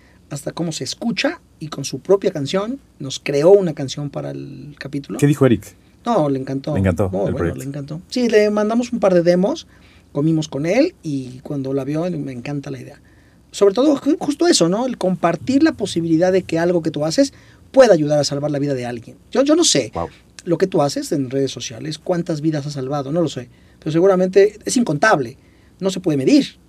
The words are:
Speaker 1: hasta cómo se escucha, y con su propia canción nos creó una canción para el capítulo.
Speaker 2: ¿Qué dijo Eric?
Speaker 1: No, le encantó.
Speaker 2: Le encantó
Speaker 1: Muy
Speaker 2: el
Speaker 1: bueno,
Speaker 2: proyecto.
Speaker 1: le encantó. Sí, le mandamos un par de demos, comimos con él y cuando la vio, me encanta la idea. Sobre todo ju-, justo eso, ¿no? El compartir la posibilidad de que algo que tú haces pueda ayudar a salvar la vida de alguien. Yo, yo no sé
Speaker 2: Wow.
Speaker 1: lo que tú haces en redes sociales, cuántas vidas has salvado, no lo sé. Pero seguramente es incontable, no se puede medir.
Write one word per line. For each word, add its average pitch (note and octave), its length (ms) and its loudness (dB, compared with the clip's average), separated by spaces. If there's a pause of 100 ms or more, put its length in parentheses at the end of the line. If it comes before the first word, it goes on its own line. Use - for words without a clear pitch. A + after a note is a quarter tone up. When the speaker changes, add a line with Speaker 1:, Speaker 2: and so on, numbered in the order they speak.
(300)
Speaker 1:
hasta - 220 -10
cómo E3 200 -6
se - 120 -10
escucha, A#3 560 -4 (200)
y D3+ 80 -10
con C#3+ 160 -10
su - 160 -8
propia G3 320 2
canción G3 480 -4 (180)
nos C3+ 220 -10
creó D3 300 4
una G3 240 6
canción C#3+ 360 -8
para C#3+ 220 -10
el C#3 460 -14
capítulo. - 400 -10
Speaker 2:
¿Qué D3 80 4
dijo C#3 200 4
Eric? A2+ 280 2 (300)
Speaker 1:
No, G#3 240 0
le C3+ 120 -2
encantó. C#3 340 -6
Speaker 2:
Le - 60 0
encantó F#2 300 2
Speaker 1:
Muy - 80 -4
Speaker 2:
el G3 140 -2
Speaker 1:
bueno, - 40 -2
Speaker 2:
proyecto. - 240 -2
Speaker 1:
le C3 80 -10
encantó. C#3+ 400 -10
Sí, B3 200 -2
le G#3 220 4
mandamos G#3+ 420 0
un A#3 80 -4
par F#3+ 140 4
de F3 80 6
demos, F3+ 440 2 (460)
comimos D#3 360 0
con C#3 180 -6
él C4 360 2
y C3 380 -8
cuando C3+ 320 -6
la C3+ 120 -2
vio, D#3 260 -4
me D3+ 220 -6
encanta C#3 380 -8
la C3 100 -10
idea. C3 200 -20 (520)
Sobre G3+ 220 4
todo C#4 220 4
ju-, C#4+ 220 0
justo C#4+ 300 0
eso, F3 200 4
¿no? G#3+ 180 -2
El B3 120 -6
compartir F#3 640 0
la D#4+ 100 4
posibilidad F3 600 0
de F#3 100 2
que E3 160 -4
algo F3 240 0
que E3 80 -4
tú D3+ 140 -6
haces C4+ 280 0 (380)
pueda B3 240 8
ayudar D3+ 240 2
a C#3+ 60 2
salvar C#3+ 260 -4
la C#3+ 80 -4
vida C#3+ 160 0
de B2 120 -6
alguien. A#2+ 300 -12 (140)
Yo, A#3 120 2
yo C#4+ 140 4
no E4+ 80 2
sé A2 300 2
Speaker 2:
Wow. E2+ 140 -4 (360)
Speaker 1:
lo E3+ 140 0
que - 80 2
tú D#3 160 0
haces C#3+ 300 -2
en C#3 180 -2
redes C3+ 200 -2
sociales, B2+ 480 -12
cuántas E3+ 420 -4
vidas D3+ 260 -2
has D3 80 -8
salvado, C#3 380 -6
no E3+ 100 0
lo D#3 60 0
sé. B2 200 -10 (300)
Pero D#3 140 -8
seguramente F#3 720 4
es - 120 -4
incontable, E3 600 0 (440)
no F#3+ 100 -2
se F#3 100 -8
puede D#3+ 180 -2
medir. G#3 380 2 (120)